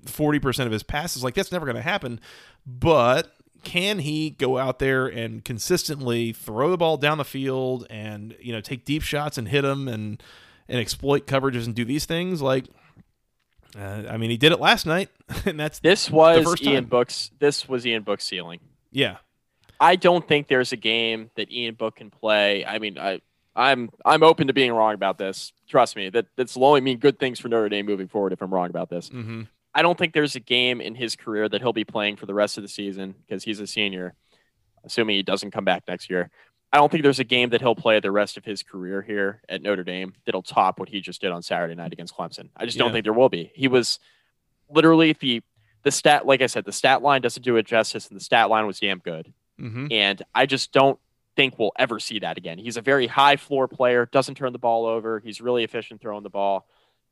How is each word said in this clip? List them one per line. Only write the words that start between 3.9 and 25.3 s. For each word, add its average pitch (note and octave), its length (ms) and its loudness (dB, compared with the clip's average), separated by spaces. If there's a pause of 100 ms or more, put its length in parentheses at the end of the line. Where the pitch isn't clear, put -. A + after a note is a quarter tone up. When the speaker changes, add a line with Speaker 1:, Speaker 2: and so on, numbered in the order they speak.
Speaker 1:
he D#3 280 -2
go B2+ 300 -2
out C3 200 -2
there C3+ 280 0
and A2+ 360 -8
consistently B2 920 -4
throw B2 360 -4
the F#3 60 0
ball D#3+ 220 0
down D3 180 0
the C#3+ 80 -4
field C3 640 -6
and, G#2+ 540 -14
you A#2+ 100 -10
know, A2+ 80 -6
take B2 240 -12
deep D3 180 -2
shots D3 360 -6
and A2 100 -6
hit C#3 160 0
'em C#3 240 -2
and, G#2+ 340 -8 (460)
and B2 100 -4
exploit C#3 480 -2
coverages C3 380 -2
and A#2 100 -6
do A#2 120 -4
these C#3+ 180 -4
things? E3+ 380 -4
Like, C3 240 0 (1120)
uh, G2+ 300 -10
I A2+ 80 -8
mean, A2+ 140 -2
he A#2+ 60 0
did C#3 160 8
it B2 80 0
last G3 260 2
night, E3+ 220 0 (200)
<laughs> - 180 -8
and E3 120 -2
that's D3+ 220 -6
Speaker 2:
This F3+ 260 4
Speaker 1:
the - 80 -6
Speaker 2:
was D#3+ 300 8
Speaker 1:
first E3+ 180 0
Speaker 2:
Ian C#3 220 2
Speaker 1:
time. - 60 -
Speaker 2:
Book's, - 480 0
this C#3+ 300 0
was B2+ 180 -4
Ian A2+ 160 -2
Book's G2+ 220 -4
ceiling. F2 360 -10 (300)
Speaker 1:
Yeah. A#2 260 -2 (640)
Speaker 2:
I F3+ 180 6
don't F3 300 4
think D3 220 2
there's B2+ 240 2
a B2+ 40 -6
game A2+ 580 -2
that G#2 160 -8
Ian A#2 240 -8
Book A2+ 220 -6
can A2+ 140 -20
play. G#2 540 0
I G#2+ 140 -6
mean, G#2 200 -8
I, F#2 220 -4 (340)
I'm, B2 360 2 (160)
I'm D#3 160 6
open D#3+ 240 6
to C3+ 80 0
being C3 180 2
wrong A2 220 4
about F#2+ 240 -2
this. F#2+ 340 -8 (160)